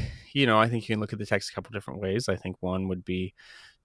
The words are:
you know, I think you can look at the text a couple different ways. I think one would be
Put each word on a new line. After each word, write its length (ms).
you 140
know, 120
I 100
think 200
you 60
can 60
look 120
at 60
the 80
text 240
a 40
couple 180
different 280
ways. 280
I 80
think 240
one 280
would 160
be 300